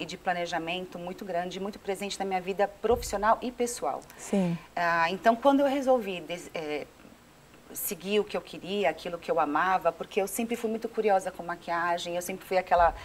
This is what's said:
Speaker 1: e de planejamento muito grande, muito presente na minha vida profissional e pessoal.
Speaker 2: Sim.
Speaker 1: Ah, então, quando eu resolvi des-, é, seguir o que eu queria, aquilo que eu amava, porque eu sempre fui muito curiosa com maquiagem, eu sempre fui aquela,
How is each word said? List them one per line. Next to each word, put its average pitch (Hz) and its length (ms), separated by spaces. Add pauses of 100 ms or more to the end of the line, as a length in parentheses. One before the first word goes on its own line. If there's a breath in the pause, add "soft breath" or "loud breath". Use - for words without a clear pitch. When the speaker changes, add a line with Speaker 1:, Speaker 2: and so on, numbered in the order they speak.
Speaker 1:
e - 40
de 175 120
planejamento 175 840
muito 180 260
grande, 180 360
muito 202 180
presente 196 400
na 196 60
minha 190 160
vida 190 260 (160)
profissional 220 580
e 247 120
pessoal. 240 480 (180)
Speaker 2:
Sim. 180 400 (160)
Speaker 1:
Ah, 170 360
então, 226 260
quando 277 240
eu 285 60
resolvi 254 560
des-, 156 320
é, 151 320 (880)
seguir 196 460
o 196 40
que 202 120
eu 180 40
queria, 180 480
aquilo 170 300
que - 120
eu 165 100
amava, 165 520
porque - 300
eu 190 40
sempre 233 300
fui 226 140
muito 226 180
curiosa 196 420
com 180 120
maquiagem, 175 720
eu 180 60
sempre 185 240
fui 190 100
aquela, 175 380 (100)